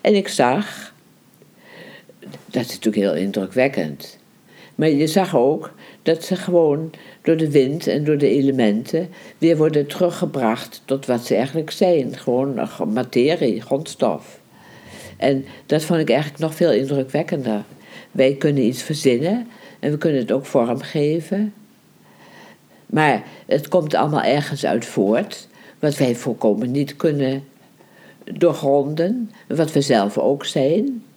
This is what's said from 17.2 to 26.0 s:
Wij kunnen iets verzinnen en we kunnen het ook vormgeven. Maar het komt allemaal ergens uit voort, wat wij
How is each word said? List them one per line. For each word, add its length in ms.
Wij 240
kunnen 280
iets 200
verzinnen 680
en 100
we 80
kunnen 220
het 120
ook 140
vormgeven. 1040
Maar 360
het 220
komt 260
allemaal 280
ergens 440
uit 180
voort, 640
wat 180
wij 200